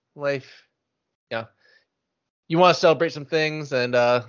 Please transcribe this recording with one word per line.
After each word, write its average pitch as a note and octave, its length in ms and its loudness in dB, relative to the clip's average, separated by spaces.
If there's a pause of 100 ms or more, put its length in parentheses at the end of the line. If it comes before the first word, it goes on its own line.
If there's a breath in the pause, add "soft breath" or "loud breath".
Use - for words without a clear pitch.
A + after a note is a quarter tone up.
(160)
life, C#3+ 520 -8 (640)
yeah, A2+ 140 -8 (1000)
you D#3+ 120 0
wanna F3+ 160 6
celebrate E3 360 2
some D3 140 -14
things, D#3 480 -4
and, B2 220 -2
uh, A#2+ 340 2